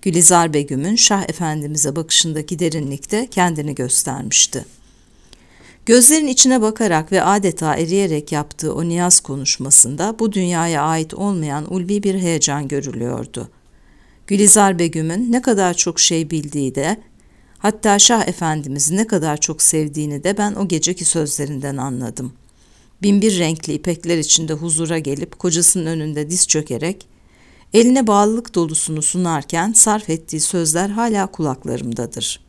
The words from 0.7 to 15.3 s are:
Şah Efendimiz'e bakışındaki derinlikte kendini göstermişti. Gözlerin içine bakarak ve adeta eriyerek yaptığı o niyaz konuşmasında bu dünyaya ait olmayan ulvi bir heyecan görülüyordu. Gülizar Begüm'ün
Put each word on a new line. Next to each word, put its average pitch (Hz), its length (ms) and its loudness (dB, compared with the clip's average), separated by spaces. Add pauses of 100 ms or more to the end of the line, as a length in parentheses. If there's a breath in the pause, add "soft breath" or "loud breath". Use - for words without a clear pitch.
Şah 196 320 0
Efendimiz'e 151 680 -4
bakışındaki 160 600 -2
derinlikte 160 720 -4
kendini 156 440 -2
göstermişti. - 880 -2 (1200 soft breath)
Gözlerin 254 400 6
içine 254 360 4
bakarak 214 500 0
ve 185 100 4
adeta 175 540 2
eriyerek 165 560 -2
yaptığı 151 420 -4
o 165 100 -4
niyaz 175 360 2
konuşmasında 143 1000 0
bu 220 140 0
dünyaya 170 500 0
ait 160 320 0
olmayan 156 600 -4
ulvi 190 280 -2
bir 196 120 0
heyecan 151 540 0
görülüyordu. 123 800 -6 (800 soft breath)
Gülizar 196 520 4
Begüm'ün 170 540 -2